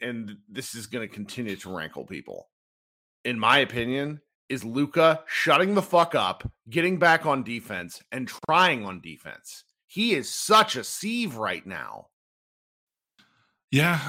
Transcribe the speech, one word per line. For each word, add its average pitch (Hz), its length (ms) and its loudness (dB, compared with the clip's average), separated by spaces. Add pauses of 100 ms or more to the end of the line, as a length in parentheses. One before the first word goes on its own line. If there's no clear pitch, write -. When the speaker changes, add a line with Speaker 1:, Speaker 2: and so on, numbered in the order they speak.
Speaker 1:
and 113 340 -8 (120)
this 110 260 -10
is 113 120 -12
gonna 117 220 -8
continue 104 480 -8
to 92 180 -12
rankle 78 300 -8
people, 52 440 -14 (760)
in 123 140 -2
my 117 200 6
opinion, 135 640 -2 (280)
is 123 160 -6
Luka 143 640 2
shutting 185 480 2
the 196 80 4
fuck 170 320 2
up, 101 360 0 (200)
getting 170 280 0
back 165 280 4
on 135 160 2
defense, 101 600 -8 (100)
and 123 180 -6 (180)
trying 156 360 4
on 92 160 -10
defense. - 640 -16 (220)
He 220 280 0
is 127 160 -2
such 214 460 4
a 113 80 -4
sieve 214 520 -4
right 92 300 -4
now. 57 420 -12 (1600)
Speaker 2:
Yeah, 160 260 4 (100)